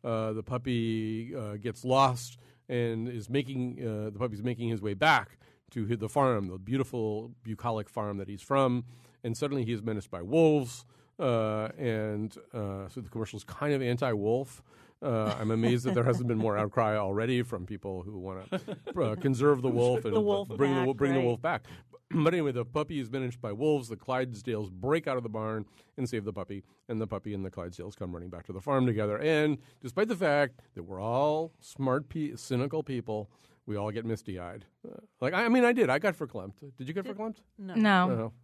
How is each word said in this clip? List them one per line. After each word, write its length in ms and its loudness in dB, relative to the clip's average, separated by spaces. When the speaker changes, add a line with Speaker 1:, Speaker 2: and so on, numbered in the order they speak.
Speaker 1:
Uh, 300 -2
the 100 -4
puppy, 920 -2
uh, 200 -6
gets 280 -6
lost 540 4
and 400 0
is 180 -8
making, 540 -2
uh, 300 -4
the 80 -12
puppy's 240 -4
making 260 -2
his 100 0
way 140 -2
back 460 4
to 160 -4
hi-, 80 0
the 120 -6
farm, 400 2
the 120 -8
beautiful 720 -2
bucolic 460 -4
farm 300 -4
that 100 -8
he's 140 -12
from. 420 2
And 120 -2
suddenly 300 -2
he 60 -2
is 100 -2
menaced 300 -4
by 100 -8
wolves. 640 4
Uh, 520 2
and, 580 -2
uh, 360 -6
so 120 -12
the 80 -12
commercial 280 -6
is 60 -12
kind 300 -2
of 80 0
anti-wolf. 800 0
Uh, 380 0
I'm 100 -2
amazed 360 2
that 100 0
there 80 4
hasn't 240 2
been 100 2
more 200 2
outcry 400 2
already 440 2
from 240 -6
people 380 -8
who 160 -10
wanna, 260 -10
uh, 140 2
conserve 480 4
the 60 2
wolf 360 4
and 100 0
Speaker 2:
The 60 6
wolf 280 2
Speaker 1:
bring 260 4
the 60 4
Speaker 2:
back, 60 4
Speaker 1:
wo-, 60 2
bring 200 4
the 60 4
Speaker 2:
right. 60 2
Speaker 1:
wolf 160 2
back. 300 0
<clears throat> 40 -16
But 240 6
anyway, 160 2
the 120 -2
puppy 360 -2
is 100 -6
managed 320 -4
by 100 -4
wolves. 380 2
The 80 -8
Clydesdales 760 -2
break 360 0
out 100 0
of 60 -4
the 60 -6
barn 360 -4
and 100 -2
save 160 -4
the 80 -6
puppy, 320 -8
and 140 -4
the 60 -2
puppy 260 -6
and 100 -4
the 60 -6
Clydesdales 460 -10
come 180 -8
running 160 -10
back 160 -14
to 80 -10
the 80 -8
farm 240 4
together. 320 2
And 400 2
despite 260 0
the 80 -2
fact 460 2
that 80 -10
we're 180 -8
all 500 2
smart, 460 -2
pe-, 280 -4
cynical 480 -2
people, 480 -4
we 100 -4
all 140 -2
get 160 -4
misty-eyed. 600 -6
Uh, 100 -14
like, 140 0
I, 120 2
I 40 4
mean, 160 8
I 80 6
did. 160 4
I 80 4
got 180 0
verklempt. 380 -8
Did 100 -10
you 60 -8
get 120 -6
Speaker 2:
Did 120 -10
Speaker 1:
verklempt? 200 -6
Speaker 2:
No. 160 -10
Speaker 3:
No. 340 6
Speaker 1:
No. 260 -2